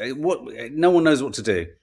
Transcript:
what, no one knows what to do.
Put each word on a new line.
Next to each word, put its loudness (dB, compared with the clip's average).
what, -6
no 2
one 4
knows 4
what -6
to -6
do. 0